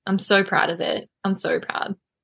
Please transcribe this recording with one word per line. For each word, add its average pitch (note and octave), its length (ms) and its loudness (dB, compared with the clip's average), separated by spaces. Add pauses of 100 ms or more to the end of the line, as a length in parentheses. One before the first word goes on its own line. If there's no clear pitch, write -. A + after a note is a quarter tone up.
I'm F#3+ 120 0
so G3 260 4
proud - 260 0
of E3+ 100 -4
it. - 280 -2 (160)
I'm G3 100 0
so E3 260 0
proud. - 340 -6 (300)